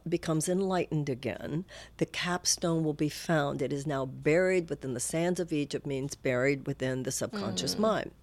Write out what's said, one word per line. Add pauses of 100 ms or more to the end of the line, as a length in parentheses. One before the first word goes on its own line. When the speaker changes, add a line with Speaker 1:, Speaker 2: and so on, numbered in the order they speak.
Speaker 1:
becomes
enlightened
again, (340)
the
capstone
will
be
found.
It
is
now
buried
within
the
sands
of
Egypt,
means
buried
within
the
subconscious
Speaker 2:
Mm.
Speaker 1:
mind. (120)